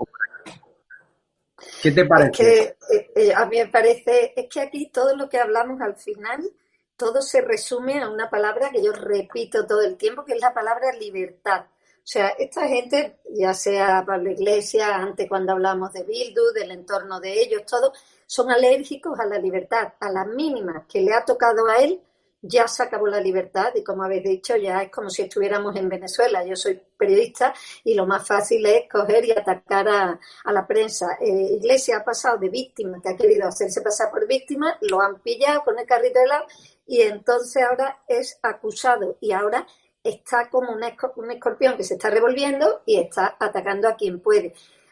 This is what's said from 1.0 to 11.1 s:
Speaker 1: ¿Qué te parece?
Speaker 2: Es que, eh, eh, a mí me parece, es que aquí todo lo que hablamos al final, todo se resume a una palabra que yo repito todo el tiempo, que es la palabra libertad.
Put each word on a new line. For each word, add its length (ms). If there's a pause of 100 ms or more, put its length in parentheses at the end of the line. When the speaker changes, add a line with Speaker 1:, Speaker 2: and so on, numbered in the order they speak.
Speaker 1:
¿Qué 80
te 140
parece? 260
Speaker 2:
Es 60
que, 600
eh, 200
eh, 180
a 120
mí 120
me 80
parece, 680
es 140
que 120
aquí 320
todo 220
lo 140
que 100
hablamos 420
al 160
final, 440 (560)
todo 240
se 220
resume 580
a 80
una 220
palabra 400
que 120
yo 100
repito 720
todo 160
el 140
tiempo, 280
que 100
es 60
la 140
palabra 440
libertad. 680